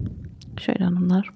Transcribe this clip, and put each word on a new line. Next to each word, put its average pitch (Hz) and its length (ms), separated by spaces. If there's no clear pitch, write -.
Şöyle - 240
hanımlar, 180 520